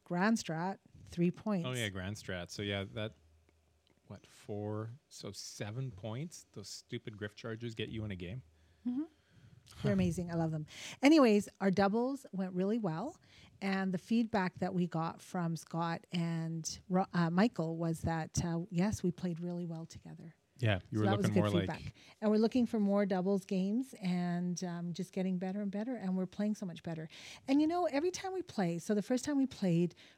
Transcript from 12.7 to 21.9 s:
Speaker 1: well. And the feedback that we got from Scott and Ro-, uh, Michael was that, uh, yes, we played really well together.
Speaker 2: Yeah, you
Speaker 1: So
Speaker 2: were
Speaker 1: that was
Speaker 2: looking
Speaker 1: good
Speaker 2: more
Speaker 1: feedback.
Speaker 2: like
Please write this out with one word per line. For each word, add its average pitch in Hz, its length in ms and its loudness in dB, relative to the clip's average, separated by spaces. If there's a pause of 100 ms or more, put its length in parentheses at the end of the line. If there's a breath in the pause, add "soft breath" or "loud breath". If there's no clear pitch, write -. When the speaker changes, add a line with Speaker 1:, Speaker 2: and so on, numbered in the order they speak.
Speaker 1:
well. 185 380 -4 (440 loud breath)
And 190 320 0
the 185 60 0
feedback 214 600 0
that 185 140 0
we 180 120 2
got 165 340 -2
from 170 360 -2
Scott 165 560 -4
and 165 640 -2 (100)
Ro-, 185 260 4
uh, 170 160 2
Michael 170 460 2
was 165 260 -2
that, 165 420 -2
uh, 165 160 -2 (100)
yes, 190 320 0
we 180 80 2
played 170 300 -4
really 175 260 -4
well 165 200 -8
together. 165 480 -16 (240)
Speaker 2:
Yeah, 107 200 2 (120)
you 107 80 -2
Speaker 1:
So - 20 2
Speaker 2:
were 107 60 4
Speaker 1:
that 104 100 4
was 101 100 2
Speaker 2:
looking 104 160 4
Speaker 1:
good 104 100 2
Speaker 2:
more 101 80 4
Speaker 1:
feedback. - 220 -2
Speaker 2:
like - 120 -10 (260 loud breath)